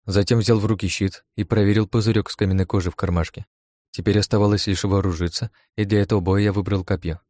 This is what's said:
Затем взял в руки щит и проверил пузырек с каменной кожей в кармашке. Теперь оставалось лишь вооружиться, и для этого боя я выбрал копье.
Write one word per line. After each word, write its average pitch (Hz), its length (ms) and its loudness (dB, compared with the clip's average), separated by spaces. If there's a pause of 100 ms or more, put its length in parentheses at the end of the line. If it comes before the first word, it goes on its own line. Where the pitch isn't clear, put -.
Затем 101 320 2
взял 110 220 2
в 104 60 -2
руки 101 200 -2
щит - 380 -4 (100)
и 104 80 -4
проверил 104 460 2
пузырек 107 420 0
с - 60 -10
каменной 95 280 0
кожей 90 280 -2
в - 40 -12
кармашке. 87 480 -4 (460)
Теперь - 300 0
оставалось 104 480 2
лишь 95 160 -2
вооружиться, 95 680 -2 (240)
и 107 100 -2
для 104 160 2
этого 101 200 2
боя 95 220 2
я 104 100 2
выбрал 95 320 -2
копье. 87 340 -4 (120)